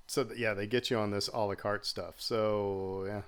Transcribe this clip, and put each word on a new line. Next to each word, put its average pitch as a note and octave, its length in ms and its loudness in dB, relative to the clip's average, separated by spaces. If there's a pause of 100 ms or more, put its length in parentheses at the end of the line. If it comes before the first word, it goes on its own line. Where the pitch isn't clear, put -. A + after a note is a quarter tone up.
so, C3+ 180 0
th-, A2+ 120 -8
yeah, A2 160 2
they G2+ 140 0
get A#2+ 220 2
you B2 80 4
on G#2 140 2
this G2+ 180 0
a A#2+ 100 -2
la G2+ 160 2
carte G#2 300 -2
stuff. F2 320 -6
So, G2 880 0
yeah, G2+ 200 -4